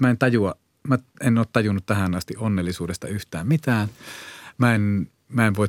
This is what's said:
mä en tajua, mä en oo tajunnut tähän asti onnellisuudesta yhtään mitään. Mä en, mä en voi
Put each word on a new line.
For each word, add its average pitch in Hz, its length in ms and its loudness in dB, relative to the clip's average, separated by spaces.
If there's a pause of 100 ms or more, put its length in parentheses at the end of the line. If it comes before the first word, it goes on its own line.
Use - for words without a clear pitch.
mä 127 100 4
en 113 80 0
tajua, 117 360 2 (340)
mä 127 100 4 (220)
en 117 180 2
oo 113 140 4
tajunnut 104 340 0
tähän 95 280 0
asti - 220 -6
onnellisuudesta 90 720 -4
yhtään 98 400 -8
mitään. 123 400 0 (680)
Mä 120 160 4
en, 101 360 0 (180)
mä 113 180 2
en 101 100 2
voi 104 120 2